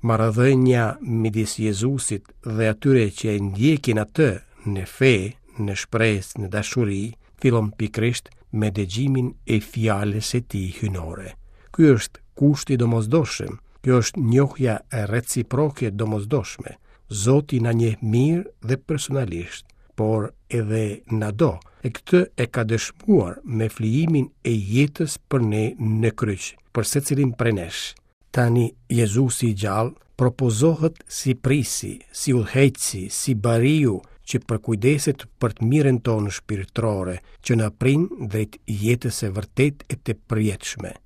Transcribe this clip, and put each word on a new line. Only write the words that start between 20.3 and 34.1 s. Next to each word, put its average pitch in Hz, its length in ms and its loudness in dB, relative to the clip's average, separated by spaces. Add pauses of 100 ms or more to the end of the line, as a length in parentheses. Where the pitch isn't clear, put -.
edhe 107 640 -2
na 110 200 -2
do. 104 260 0 (260)
E 131 80 -4
këtë - 340 2 (120)
e 120 100 0
ka 117 180 -4
dëshmuar 113 800 0
me 110 240 -2
flijimin 135 600 0 (160)
e 120 80 0
jetës 127 680 0
për 135 240 0
ne 107 220 2 (140)
në 110 360 0
kryq, - 380 -4 (200)
për 113 120 -2
secilin 139 480 0
prej 117 220 0
nesh. 87 280 -6 (520)
Tani 120 340 4 (200)
Jezusi 117 640 2
i 101 40 -2
gjallë 107 380 -2 (220)
propozohet 135 880 2
si - 300 -4
prisi, 123 640 -2 (100)
si - 260 -2
udhëheqësi, 120 760 0
si - 260 -2
bariu 117 680 2 (260)